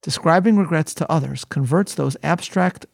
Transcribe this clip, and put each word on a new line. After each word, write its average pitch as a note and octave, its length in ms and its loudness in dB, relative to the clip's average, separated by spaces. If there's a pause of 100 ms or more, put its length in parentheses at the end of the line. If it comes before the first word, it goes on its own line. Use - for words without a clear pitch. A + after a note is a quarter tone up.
Describing F3+ 540 2
regrets D#3+ 380 0
to - 160 -4
others C3+ 340 -2
converts D3 500 0
those C3+ 280 -2
abstract, F3+ 720 -2